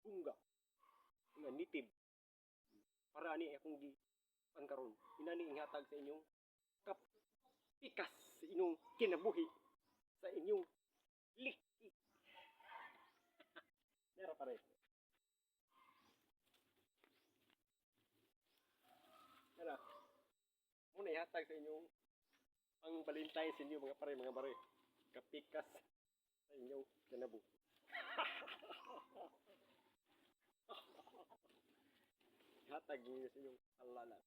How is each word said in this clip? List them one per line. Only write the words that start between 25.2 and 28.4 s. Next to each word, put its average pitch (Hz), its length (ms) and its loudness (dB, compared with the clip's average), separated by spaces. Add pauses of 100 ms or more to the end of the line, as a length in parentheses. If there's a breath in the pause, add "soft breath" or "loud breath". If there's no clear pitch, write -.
sa 147 80 -14
inyong 135 320 -4 (240)
kinabuhi. 123 480 -6 (300)
<laughs> - - -8